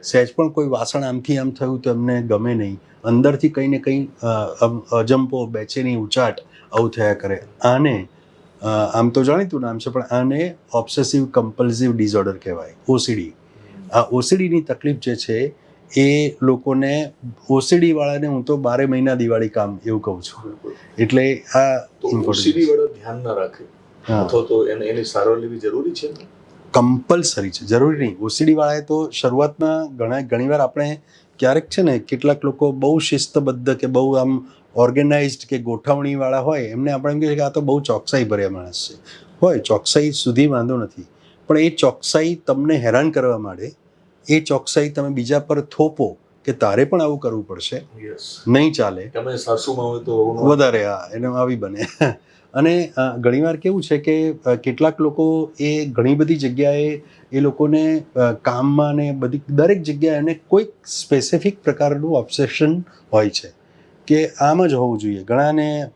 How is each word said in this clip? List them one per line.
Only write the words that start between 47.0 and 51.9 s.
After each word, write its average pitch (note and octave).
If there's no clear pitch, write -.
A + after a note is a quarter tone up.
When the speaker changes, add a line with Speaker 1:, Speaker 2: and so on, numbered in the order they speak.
Speaker 1:
આવું D3+
કરવું A2+
પડશે, -
Speaker 2:
યસ. A2
Speaker 1:
નહીં C#3+
ચાલે. G2
Speaker 2:
તમે B2
સાસુમાં C3
હોય A#2+
તો A2+
આવું A2+
ન A#2
Speaker 1:
વધારે, B2+
હા, G2+
એને A#2+
આવી B2+
બને. G2+